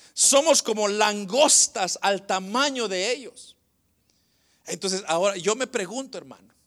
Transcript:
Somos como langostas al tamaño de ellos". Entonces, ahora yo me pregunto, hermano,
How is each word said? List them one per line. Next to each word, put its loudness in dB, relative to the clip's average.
Somos 4
como 0
langostas 2
al 0
tamaño -2
de -2
ellos". -10
Entonces, -6
ahora 0
yo -2
me -4
pregunto, -8
hermano, -20